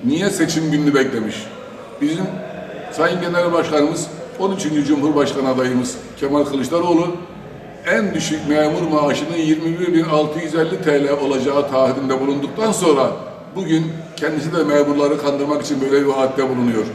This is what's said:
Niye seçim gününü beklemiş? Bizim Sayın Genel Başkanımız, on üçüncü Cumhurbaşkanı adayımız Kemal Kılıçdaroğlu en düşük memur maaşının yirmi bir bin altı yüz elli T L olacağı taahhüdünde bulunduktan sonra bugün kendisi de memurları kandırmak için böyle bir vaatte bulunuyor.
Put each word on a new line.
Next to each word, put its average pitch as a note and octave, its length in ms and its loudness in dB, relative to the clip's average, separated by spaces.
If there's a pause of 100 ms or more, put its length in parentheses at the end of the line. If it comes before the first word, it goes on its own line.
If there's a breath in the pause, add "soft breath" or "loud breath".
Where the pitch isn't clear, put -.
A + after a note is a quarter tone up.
Niye E3 240 2
seçim D#3+ 420 0
gününü D3 220 2
beklemiş? A#2 420 0 (640)
Bizim D#3+ 240 0 (680)
Sayın E3+ 300 0
Genel F3 320 0
Başkanımız, D#3 540 2 (320)
on F#3+ 120 0
üçüncü D3+ 340 0
Cumhurbaşkanı C#3+ 640 2
adayımız B2+ 480 0 (220)
Kemal C#3+ 240 2
Kılıçdaroğlu E3 640 2 (800)
en G3+ 260 0
düşük D#3 360 -4
memur D3+ 320 2 (100)
maaşının D3 460 0
yirmi D#3+ 420 0
bir F3 140 0
bin E3 100 6
altı D#3 360 0
yüz D#3+ 160 -6
elli D#3 260 0
T C#3+ 260 2
L C#3 40 2
olacağı C#3 600 0
taahhüdünde C3 500 2
bulunduktan C#3+ 500 -2
sonra D3 400 4 (440)
bugün D#3+ 300 0 (300)
kendisi D3+ 380 -4
de E3 100 2
memurları C#3+ 580 2
kandırmak C#3+ 400 0
için C#3 200 -2
böyle C#3 200 4
bir C#3+ 40 2
vaatte C3 440 2
bulunuyor. A#2 440 0